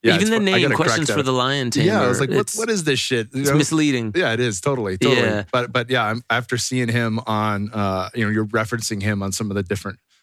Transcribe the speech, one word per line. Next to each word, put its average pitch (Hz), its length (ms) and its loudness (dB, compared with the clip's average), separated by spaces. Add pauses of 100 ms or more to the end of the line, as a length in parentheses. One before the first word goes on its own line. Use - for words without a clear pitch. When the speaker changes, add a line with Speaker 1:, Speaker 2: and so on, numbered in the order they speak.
Speaker 1:
yeah, 113 140 4
Speaker 2:
Even - 60 2
Speaker 1:
it's 220 80 2
Speaker 2:
the 226 60 2
Speaker 1:
fu-, 214 60 2
I - 20 2
Speaker 2:
name, - 180 4
Speaker 1:
gotta - 120 2
crack - 140 2
Speaker 2:
Questions - 200 2
Speaker 1:
that - 60 0
Speaker 2:
for 151 60 2
Speaker 1:
up. 131 60 0
Speaker 2:
the 131 60 0
Lion 127 420 0
Speaker 1:
Yeah, 170 280 2
I 123 60 2
was 123 100 2
Speaker 2:
Tamer, 131 140 0
Speaker 1:
like, - 40 2
"What, 131 120 4
Speaker 2:
it's, - 100 -6
Speaker 1:
what 226 120 -2
is 190 140 0
this 135 160 2
shit?" 113 320 -2
You 131 80 -4
Speaker 2:
it's 143 100 0
Speaker 1:
know? 143 60 4
Speaker 2:
misleading. 143 580 2
Speaker 1:
Yeah, 160 200 2
it 117 60 -2
is, 113 200 0
totally, 110 380 -2
totally. 123 280 4
Speaker 2:
Yeah. 104 260 0
Speaker 1:
But, 123 200 0
but 120 160 -2
yeah, 123 160 2
I'm, 113 240 -2
after 120 300 -2
seeing 123 300 -2
him 113 380 0
on, 107 460 -2
uh, 95 420 -2
you 113 100 -2
know, 104 60 0
you're 107 160 0
referencing 110 560 -4
him 101 200 0
on 98 100 -4
some 104 180 -4
of 98 40 -4
the 101 80 -2
different 98 360 -6 (240)